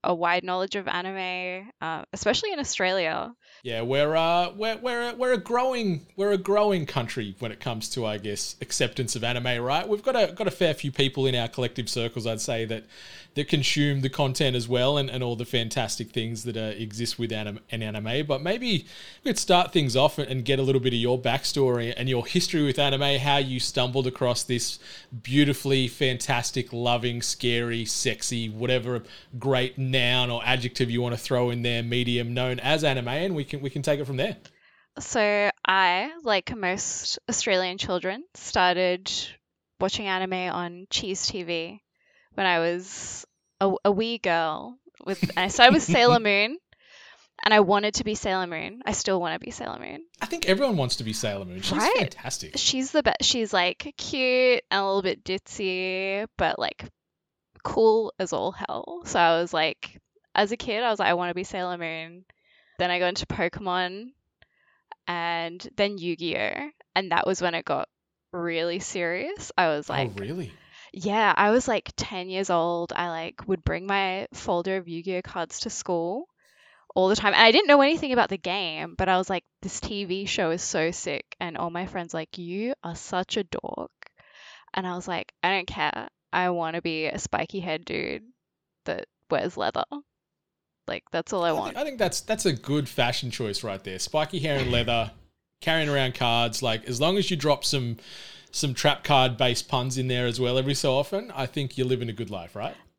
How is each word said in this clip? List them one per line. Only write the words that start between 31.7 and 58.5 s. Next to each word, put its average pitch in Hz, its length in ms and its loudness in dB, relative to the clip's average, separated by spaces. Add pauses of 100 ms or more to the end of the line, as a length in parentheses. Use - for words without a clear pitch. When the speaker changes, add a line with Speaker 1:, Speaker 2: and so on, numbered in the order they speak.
Speaker 2:
medium 120 500 0
known 127 280 0
as 151 240 2
anime, 127 240 2
and 165 260 -2
we 147 100 -2
can, 143 160 -8
we 135 100 -4
can 147 120 -4
take 147 160 2
it 147 60 -4
from 131 120 -4
there. 180 200 -2 (640)
Speaker 1:
So 208 500 2 (160)
I, 190 460 2 (100)
like 214 340 -2
most - 600 -4 (100)
Australian 185 480 0
children, 190 480 -4 (100)
started 180 760 2 (680)
watching 196 260 -2
anime 185 260 -2 (220)
on 175 360 -8
Cheese 190 360 -4
T 185 160 -4
V 170 400 -6 (520)
when 196 120 -2
I 175 140 4
was 175 640 -4 (340)
a, 196 140 4 (100)
a 202 60 6
wee 226 280 0
girl. 165 600 0 (260)
With, - 320 -2
I - 120 2
started 247 260 10
with 320 80 4
Sailor 240 380 6
Speaker 2:
<laughs> - 0 -
Speaker 1:
Moon, 214 360 2 (880)
and 208 80 4
I 214 60 10
wanted 202 360 4
to - 100 -4
be 214 100 -2
Sailor 185 320 -2
Moon. 175 400 -10
I 214 60 -2
still 190 280 0
wanna 165 200 -2
be - 100 -12
Sailor - 300 -10
Moon. 320 240 -12 (180)
Speaker 2:
I - 40 -6
think - 220 0
everyone 220 280 4
wants 131 200 0
to 113 80 -8
be 110 80 -4
Sailor 101 340 -4
Moon. 92 160 -10
She's - 160 -2
Speaker 1:
Right? 381 180 4
Speaker 2:
fantastic. - 600 -4
Speaker 1:
She's 262 360 0
the 311 100 4
best. - 220 0
She's, 226 280 2
like, 185 460 0
cute 254 720 2
and 196 100 2
a 196 60 0
little 196 160 2
bit 185 220 -2
ditzy, 190 1000 -4 (120)
but, 165 220 0
like, - 240 -4 (760)
cool 220 560 4
as 190 140 -2
all 131 200 -2